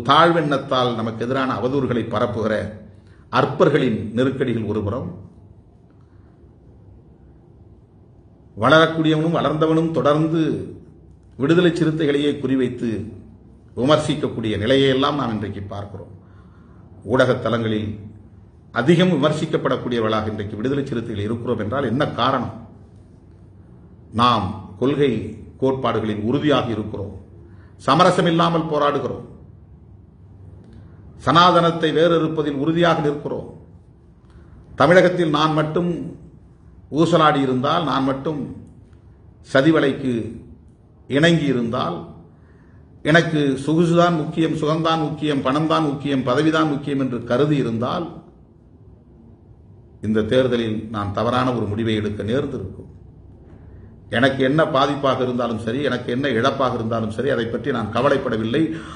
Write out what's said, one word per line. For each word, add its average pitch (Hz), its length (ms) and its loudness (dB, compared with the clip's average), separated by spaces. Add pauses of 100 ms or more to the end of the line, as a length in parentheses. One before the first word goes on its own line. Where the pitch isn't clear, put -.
தாழ்வெண்ணத்தால் 143 920 2
நமக்கு 113 280 -4
எதிரான 131 320 -2
அவதூறுகளை 120 520 -2
பரப்புகிற 110 480 -2 (800)
அற்பர்களின் 135 680 2 (120)
நெருக்கடிகள் 120 560 -2
ஒருபுறம், 104 400 -4 (3500)
வளரக்கூடியவனும் 156 800 4
வளர்ந்தவனும் 160 560 0
தொடர்ந்து 156 480 2 (960)
விடுதலை 165 340 4
சிறுத்தைகளையே 147 640 0
குறிவைத்து 127 560 -2 (840)
விமர்சிக்கக்கூடிய 117 800 0
நிலையையெல்லாம் 135 640 2
நாம் 120 160 -2
இன்றைக்கு 101 300 -6
பார்க்கிறோம். 101 480 -12 (920)
ஊடக 127 300 4
தளங்களில் 110 560 -2 (840)
அதிகம் 165 380 4
விமர்சிக்கப்படக்கூடியவர்களாக 127 1200 0
இன்றைக்கு 101 260 -8
விடுதலை 123 260 -2
சிறுத்தைகள் 110 440 -6
இருக்கிறோம் 117 360 -4
என்றால் 127 240 -4
என்ன 127 260 0
காரணம்? 120 420 -2 (1600)
நாம் 113 320 2 (280)
கொள்கை 139 360 0 (460)
கோட்பாடுகளில் 113 680 -2
உறுதியாக 135 440 0
இருக்கிறோம், 104 440 -8 (680)
சமரசம் 170 500 4
இல்லாமல் 165 360 2
போராடுகிறோம், 143 640 -2 (1900)
சனாதனத்தை 170 720 4
வேறறுப்பதில் 156 640 2
உறுதியாக 165 420 2
நிற்கிறோம். 143 480 -4 (1300)
தமிழகத்தில் 170 580 4
நான் 151 220 0
மட்டும் 156 380 -2 (1000)
ஊசலாடி 156 480 4
இருந்தால், 135 460 0
நான் 131 220 -2
மட்டும் 139 340 -4 (1080)
சதிவலைக்கு 139 640 2 (960)
இணங்கி 151 380 4
இருந்தால், 127 480 -2 (1080)
எனக்கு 156 360 4 (180)
சொகுசுதான் 170 580 2
முக்கியம், 156 380 -2
சுகம்தான் 160 480 0
முக்கியம், 147 400 -2
பணம்தான் 156 420 2
முக்கியம், 135 400 -2
பதவிதான் 156 460 2
முக்கியம் 139 320 -2
என்று 123 220 -4
கருதி 143 320 2
இருந்தால் 123 500 -2 (2000)
இந்த 107 220 2
தேர்தலில் 117 540 2 (120)
நான் 101 220 -6
தவறான 123 400 0
ஒரு 110 140 -4
முடிவை 110 280 -2
எடுக்க 104 280 -4
நேர்ந்திருக்கும். 120 680 -6 (1200)
எனக்கு 131 320 2
என்ன 147 260 2
பாதிப்பாக 135 540 0
இருந்தாலும் 120 400 -2
சரி, 117 200 -4
எனக்கு 123 280 -4
என்ன 131 200 -2
இழப்பாக 120 440 0
இருந்தாலும் 110 400 -4
சரி, 131 160 -2
அதை 120 160 -2
பற்றி 117 260 -4
நான் 110 220 -4
கவலைப்படவில்லை. 127 680 0 (320)